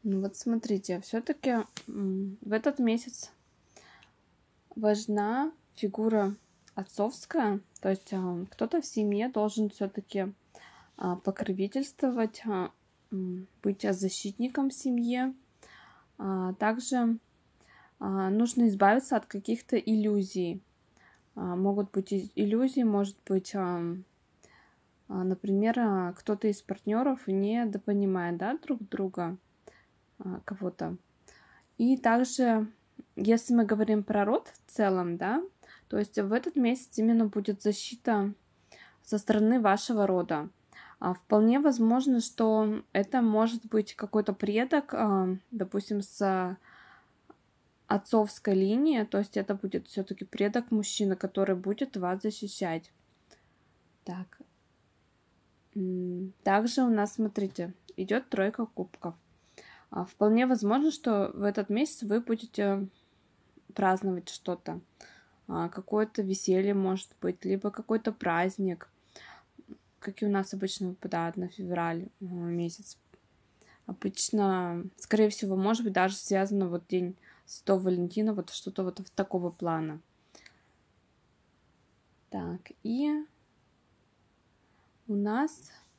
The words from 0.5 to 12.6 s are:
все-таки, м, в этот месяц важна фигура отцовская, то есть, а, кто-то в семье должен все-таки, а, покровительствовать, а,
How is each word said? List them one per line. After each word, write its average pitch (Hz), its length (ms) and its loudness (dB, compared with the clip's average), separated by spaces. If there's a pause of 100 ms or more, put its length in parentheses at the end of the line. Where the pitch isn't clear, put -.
все-таки, 240 560 -2 (300)
м, 196 520 -4
в 208 120 -6
этот 247 260 0
месяц 233 520 0 (1500)
важна 214 760 0 (220)
фигура 208 640 0 (380)
отцовская, 208 840 -2 (220)
то 196 80 0
есть, 190 220 -4
а, 185 380 -4
кто-то 233 300 -2
в - 60 -10
семье 208 420 0
должен 214 420 0
все-таки, 196 640 -6 (640)
а, 180 200 -4
покровительствовать, 220 1300 -2
а, 185 240 -2 (420)